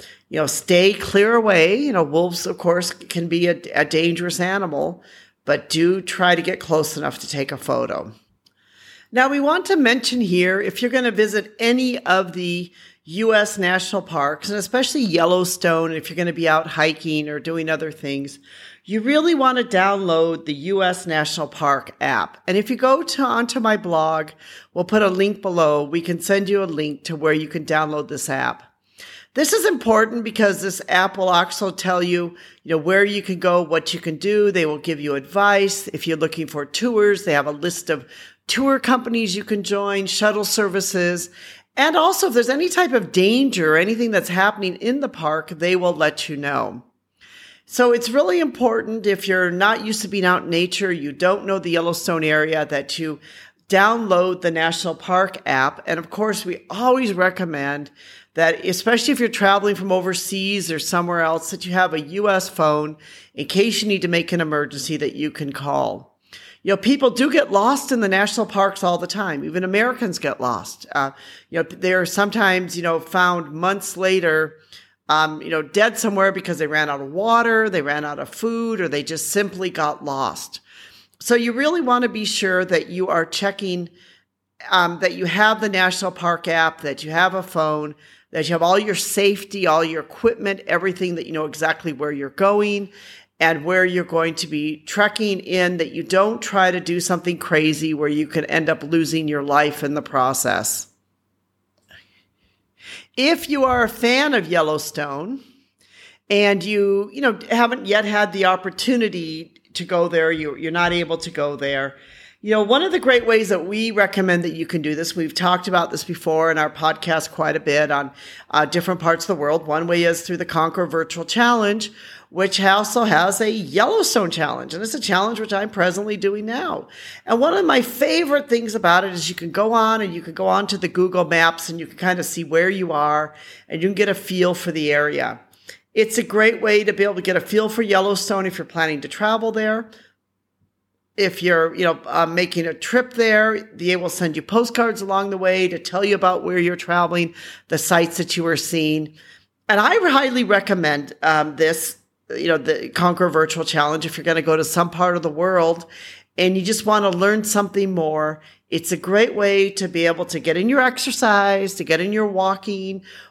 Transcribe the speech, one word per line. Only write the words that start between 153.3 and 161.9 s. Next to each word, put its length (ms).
Challenge 400
if 100
you're 80
gonna 200
go 120
to 80
some 280
part 240
of 80
the 60
world 580
and 180
you 60
just 240
wanna 240
learn 340
something 520
more. 480
It's 220
a 60
great 360
way 380
to 160
be 180
able 200
to 140
get 160
in 140
your 120
exercise, 920
to 80
get 160